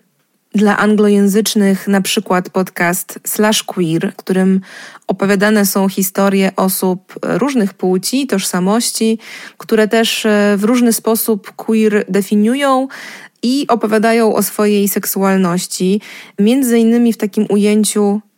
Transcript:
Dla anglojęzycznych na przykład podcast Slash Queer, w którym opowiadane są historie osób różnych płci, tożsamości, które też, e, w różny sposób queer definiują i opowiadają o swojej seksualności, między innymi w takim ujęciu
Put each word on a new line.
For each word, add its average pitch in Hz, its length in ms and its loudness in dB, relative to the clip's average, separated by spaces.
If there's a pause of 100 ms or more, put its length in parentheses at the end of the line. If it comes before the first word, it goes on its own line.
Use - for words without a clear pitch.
(560)
Dla 202 220 2
anglojęzycznych 202 1080 2
na 196 140 2
przykład 185 480 -2
podcast 175 760 -4
Slash 214 360 0
Queer, 165 480 -2
w - 40 -16
którym 190 460 0 (460)
opowiadane 202 580 0
są 196 240 0
historie 196 680 0
osób 185 680 -4
różnych 202 520 -2
płci, 190 540 -2
tożsamości, 214 920 -2 (380)
które 220 300 0
też, 226 380 0
e, 208 320 2
w 196 60 -2
różny 240 300 2
sposób 220 580 -2
queer 214 580 0
definiują 247 800 0 (560)
i 269 240 0
opowiadają 220 680 2
o 208 80 0
swojej 208 440 0
seksualności, 190 1120 0 (380)
między 233 400 2
innymi 233 340 4
w - 40 -18
takim 214 320 -2
ujęciu 208 720 2 (160)